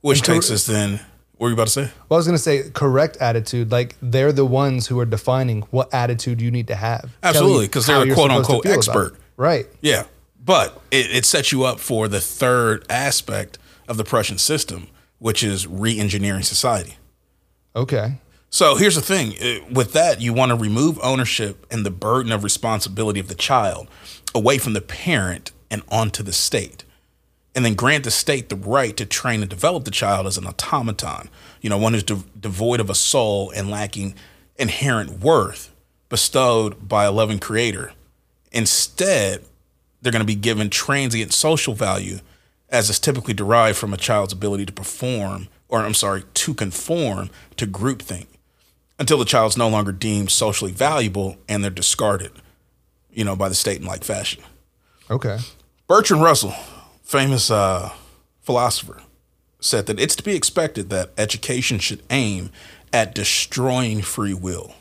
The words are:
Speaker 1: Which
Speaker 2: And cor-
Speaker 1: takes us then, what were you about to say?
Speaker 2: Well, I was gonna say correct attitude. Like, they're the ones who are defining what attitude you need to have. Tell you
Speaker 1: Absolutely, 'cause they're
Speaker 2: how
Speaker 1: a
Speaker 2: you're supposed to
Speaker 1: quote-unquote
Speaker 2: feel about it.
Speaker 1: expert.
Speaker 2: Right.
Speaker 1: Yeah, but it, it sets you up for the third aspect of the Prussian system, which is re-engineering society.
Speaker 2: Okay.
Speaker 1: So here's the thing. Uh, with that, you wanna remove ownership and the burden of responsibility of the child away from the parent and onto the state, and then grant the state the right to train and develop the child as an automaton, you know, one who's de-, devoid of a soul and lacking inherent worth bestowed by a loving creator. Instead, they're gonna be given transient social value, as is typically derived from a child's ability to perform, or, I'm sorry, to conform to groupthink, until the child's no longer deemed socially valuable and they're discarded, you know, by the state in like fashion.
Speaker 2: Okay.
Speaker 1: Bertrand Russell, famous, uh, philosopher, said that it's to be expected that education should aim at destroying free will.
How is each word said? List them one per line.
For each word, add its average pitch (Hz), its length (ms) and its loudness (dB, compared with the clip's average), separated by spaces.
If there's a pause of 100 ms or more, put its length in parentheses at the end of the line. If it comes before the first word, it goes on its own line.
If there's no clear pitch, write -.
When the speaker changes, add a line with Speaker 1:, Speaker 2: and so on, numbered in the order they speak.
Speaker 1:
Which 143 180 4
Speaker 2:
And 120 80 0
cor- 170 100 4
Speaker 1:
takes 165 140 2
us 104 160 0
then, 104 340 0 (380)
what 117 80 -2
were - 20 2
you 117 60 2
about 110 140 2
to - 40 0
say? 135 180 -2 (180)
Speaker 2:
Well, 160 80 4
I - 20 6
was 165 80 2
gonna 170 120 4
say 139 320 0
correct 139 460 2
attitude. 117 560 0
Like, 123 280 0
they're 135 320 2
the 135 120 4
ones 131 420 2
who 123 140 -2
are 120 60 0
defining 117 640 0
what 127 220 0
attitude 120 480 0
you 120 120 0
need 120 160 -2
to 110 80 -4
have. 113 260 -2
Tell 120 80 -14
you - 120 -20
Speaker 1:
Absolutely, 143 460 6
'cause 120 180 0
they're 147 100 6
Speaker 2:
how 139 60 6
Speaker 1:
a 131 40 4
Speaker 2:
you're 135 80 4
supposed 143 160 6
to 131 40 6
Speaker 1:
quote-unquote 127 300 4
Speaker 2:
feel 196 80 4
about - 20 6
it. 120 140 2
Speaker 1:
expert. 98 280 0 (200)
Speaker 2:
Right. 135 300 2 (140)
Speaker 1:
Yeah, 147 240 2 (400)
but 135 360 2 (100)
it, 131 200 2
it 127 140 0
sets - 280 2
you 131 120 2
up 120 160 -2
for 110 280 -2
the 98 120 -2
third 120 680 2
aspect 120 680 -4 (300)
of 117 80 -6
the 110 80 -2
Prussian 107 340 0
system, 98 480 -2 (320)
which 113 240 0
is 98 240 -2
re-engineering 101 760 -2
society. 107 520 -2 (800)
Speaker 2:
Okay. 123 440 -2 (320)
Speaker 1:
So 147 260 4
here's 190 200 4
the 151 40 0
thing. 156 400 0
Uh, 113 320 -4
with 127 220 2
that, 165 260 4
you 120 120 0
wanna 127 240 4
remove 117 460 2
ownership 123 680 -2
and 110 160 -4
the 95 40 -2
burden 113 420 0
of 104 120 -2
responsibility 104 760 -2
of 90 80 -8
the - 60 -8
child 104 540 0 (460)
away 123 240 4
from 120 160 -2
the 98 60 -2
parent 95 720 -4 (180)
and 104 180 -8
onto 110 340 -2
the 101 100 -8
state, - 520 -4 (680)
and 127 100 0
then 110 100 4
grant 131 300 2
the 117 80 -2
state 135 360 -2
the - 80 -6
right 110 400 -2
to 107 80 -6
train 113 360 -2
and 98 100 -4
develop 147 340 0
the 104 60 -8
child 98 360 0
as 95 120 -4
an 92 80 -10
automaton, 110 840 -6 (320)
you 110 80 -6
know, 104 100 0
one 113 140 2
who's 110 120 0
de-, 98 200 -4 (140)
devoid 110 420 -2
of 104 80 -2
a 90 60 -4
soul 104 600 0
and 98 160 -6
lacking 104 440 -6 (420)
inherent 113 640 -2
worth 127 500 2 (380)
bestowed 113 800 0
by 104 160 2
a 101 80 2
loving 107 280 0
creator. 110 520 -4 (600)
Instead, 117 920 0 (580)
they're 123 100 0
gonna 113 120 2
be 107 120 0
given 104 340 0
transient 123 600 -2
social 156 420 0
value, 95 460 -4 (480)
as 113 220 2
is - 100 -2
typically 123 340 -2
derived 107 440 4
from 104 140 -4
a 98 40 -6
child's 101 360 0
ability 101 340 -4
to 92 60 -14
perform, 98 760 -6 (200)
or, 113 120 0
I'm 107 140 -2
sorry, 98 300 -2 (100)
to - 200 -2
conform 101 760 -4 (260)
to 120 100 -6
groupthink, 101 600 -6 (680)
until 143 220 2
the 123 60 2
child's 110 320 2
no 117 120 2
longer 104 240 2
deemed 101 380 -2
socially 104 420 0
valuable 101 640 0 (120)
and 104 160 -2
they're 101 60 -2
discarded, 92 600 -2 (800)
you 107 140 -4
know, 101 100 -2
by 95 140 0
the 95 80 -4
state 101 240 -2
in 87 60 -10
like 92 180 -10
fashion. - 380 -6 (680)
Speaker 2:
Okay. 107 280 -4 (500)
Speaker 1:
Bertrand 185 340 6
Russell, 135 320 4 (480)
famous, 135 480 2
uh, 98 420 2 (500)
philosopher, - 580 -2 (580)
said - 280 0
that 104 120 -4
it's 147 180 2
to - 60 -12
be 202 140 -2
expected 131 540 -2
that 92 280 -4
education 117 600 -2
should - 320 -6
aim 104 400 -2 (420)
at 110 220 0
destroying 123 880 -2
free 98 320 -4
will. 90 460 -8